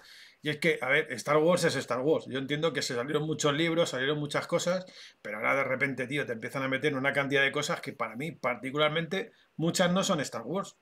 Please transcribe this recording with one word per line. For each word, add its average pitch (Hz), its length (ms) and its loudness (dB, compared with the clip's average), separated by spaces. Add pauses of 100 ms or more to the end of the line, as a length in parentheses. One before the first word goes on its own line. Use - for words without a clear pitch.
(420)
y 143 60 -4
es 147 80 -2
que, 156 240 2
a 127 80 -2
ver, 147 240 2
Star 139 240 2
Wars 165 280 4
es 135 120 2
Star 123 240 -2
Wars. 139 260 2
Yo 123 120 -6
entiendo 147 340 -2
que 147 80 -4
se 131 140 -4
salieron 147 300 -2
muchos 151 280 2
libros, 165 380 2
salieron 139 280 0
muchas 147 280 -2
cosas, 175 400 -2 (340)
pero 107 160 -8
ahora 127 180 0
de 135 100 2
repente, 127 420 -2
tío, 135 180 -2
te 123 80 -4
empiezan 120 300 -6
a 135 60 -2
meter 131 280 0
una 135 160 0
cantidad 139 300 2
de 135 100 2
cosas 147 300 -2
que 110 100 -10
para 113 240 -6
mí, 151 160 -6
particularmente, 151 1000 -2 (240)
muchas 170 360 2
no 185 100 2
son 185 180 2
Star 120 200 -6
Wars. 160 420 -6